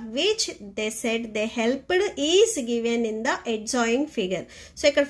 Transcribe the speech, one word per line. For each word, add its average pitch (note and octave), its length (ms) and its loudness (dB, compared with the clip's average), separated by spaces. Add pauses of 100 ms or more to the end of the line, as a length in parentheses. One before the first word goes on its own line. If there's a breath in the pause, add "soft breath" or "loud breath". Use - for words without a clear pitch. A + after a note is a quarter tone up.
(180)
which G#4 260 0 (340)
they G#3+ 200 -2
said A3+ 240 -2 (160)
they G#3+ 80 0 (100)
helped C#4 480 0 (220)
is G4 260 6 (160)
given A#3 320 0 (120)
in A3 60 -4 (100)
the D#4+ 60 2 (200)
adjoining A#3 520 0 (120)
figure. F#3 260 -2 (340 loud breath)
So, - 120 -10
ఇక్కడ C#4+ 200 4